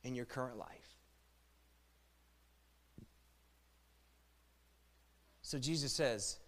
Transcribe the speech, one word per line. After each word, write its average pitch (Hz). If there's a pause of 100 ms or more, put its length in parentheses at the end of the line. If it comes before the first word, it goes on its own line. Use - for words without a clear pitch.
in 127
your 120
current 127
life. 92 (4000)
So 147
Jesus 143
says 117